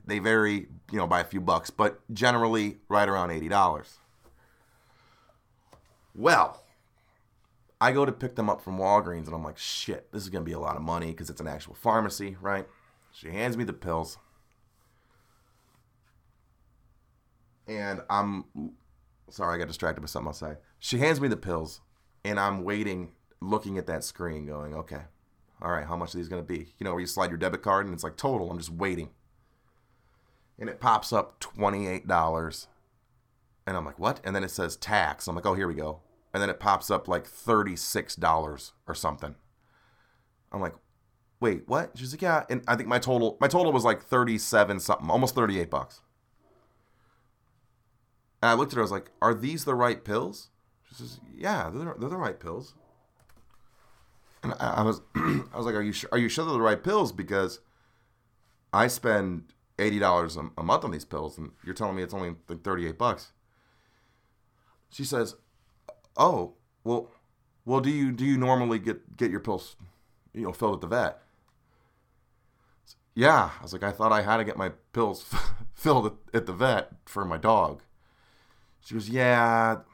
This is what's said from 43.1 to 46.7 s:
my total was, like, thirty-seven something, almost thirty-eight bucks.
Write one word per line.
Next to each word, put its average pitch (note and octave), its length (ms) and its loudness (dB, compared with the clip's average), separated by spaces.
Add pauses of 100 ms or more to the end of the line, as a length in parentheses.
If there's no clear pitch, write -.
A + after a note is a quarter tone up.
my C#3 80 6
total E3+ 240 4
was, B2 120 4
like, A2+ 180 2
thirty-seven G#2+ 800 4
something, - 300 0
almost B2 240 2
thirty-eight G2 360 2
bucks. - 320 -6 (2500)